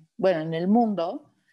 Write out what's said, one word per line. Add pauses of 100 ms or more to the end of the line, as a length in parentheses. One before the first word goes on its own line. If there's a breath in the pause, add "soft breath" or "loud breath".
(160)
bueno,
en
el
mundo, (200)